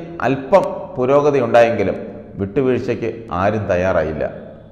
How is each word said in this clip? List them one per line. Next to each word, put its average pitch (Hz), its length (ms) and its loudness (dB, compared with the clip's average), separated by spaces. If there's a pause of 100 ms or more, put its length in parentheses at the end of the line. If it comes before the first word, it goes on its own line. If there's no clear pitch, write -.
(260)
അല്പം 135 380 2 (320)
പുരോഗതി 139 500 4
ഉണ്ടായെങ്കിലും 113 500 4 (440)
വിട്ടുവീഴ്ചയ്ക്ക് 117 720 -2 (300)
ആരും 104 300 0
തയ്യാറായില്ല. 87 560 0 (460)